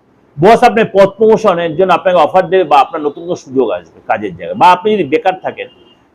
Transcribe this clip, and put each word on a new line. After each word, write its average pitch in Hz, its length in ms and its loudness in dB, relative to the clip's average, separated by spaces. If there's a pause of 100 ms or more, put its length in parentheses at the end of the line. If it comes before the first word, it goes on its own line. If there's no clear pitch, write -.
(400)
বস 226 240 4
আপনার 226 300 2
পদ 196 160 4
প্রমোশনের 185 680 0
জন্য 185 160 2
আপনাকে 180 240 0
অফার 165 320 0
দেবে 185 140 2
বা 147 160 2
আপনার 156 220 -2
নতুন 147 220 -8
কোনো 175 120 -8
সুযোগ 127 340 -4
আসবে 90 380 -10
কাজের 104 280 -6
জায়গায়। 87 220 -12
বা 175 140 4
আপনি 208 220 0
যদি 196 100 -2
বেকার 160 360 -2
থাকেন, 175 280 -12 (480)